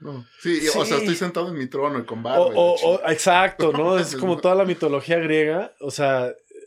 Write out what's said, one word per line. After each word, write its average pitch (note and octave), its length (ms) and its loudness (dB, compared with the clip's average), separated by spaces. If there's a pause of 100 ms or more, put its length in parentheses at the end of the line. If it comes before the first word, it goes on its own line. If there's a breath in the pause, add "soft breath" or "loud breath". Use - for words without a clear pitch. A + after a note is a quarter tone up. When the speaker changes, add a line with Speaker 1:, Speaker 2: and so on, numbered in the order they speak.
Speaker 1:
no. C#3 240 -14 (160)
Sí, E3+ 220 -2
y, D#3+ 40 0
o D#3 40 2
sea, D3 140 0
Speaker 2:
Sí. - 100 -2
Speaker 1:
estoy F#3+ 200 0
sentado F3 340 -4
en E3+ 80 -8
mi C3 100 -6
trono C#3 320 -2
y A2 60 -8
con A2+ 180 -10
barba C3+ 240 2
Speaker 2:
O, - 40 -2
Speaker 1:
y - 40 -6
la E3+ 40 2
Speaker 2:
o, F3 140 4
o, E3+ 40 0 (200)
Speaker 1:
chingada. E3 160 0
Speaker 2:
exacto, F3 580 2
¿no? C#3+ 60 0
Speaker 1:
<laughs> E3+ 180 2
No - 40 2
Speaker 2:
Es E3+ 80 -2
Speaker 1:
mames, C#3+ 120 -8
Speaker 2:
como F3 160 0
Speaker 1:
no. D3 60 -8
Speaker 2:
toda F3+ 140 4
la F#3+ 100 4
mitología D#3+ 540 0
griega, D#3 600 0
o C#3 120 -8
sea, C3 420 0 (340)